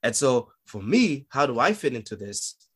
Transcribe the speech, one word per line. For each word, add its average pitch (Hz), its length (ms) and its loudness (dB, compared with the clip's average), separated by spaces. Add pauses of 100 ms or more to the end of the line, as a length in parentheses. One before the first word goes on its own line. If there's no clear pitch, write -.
And 113 120 0
so 127 360 2 (160)
for 104 160 -10
me, 147 480 2
how 143 160 2
do 120 120 -2
I 165 140 2
fit 147 220 -2
into 107 220 -10
this 101 400 -10 (180)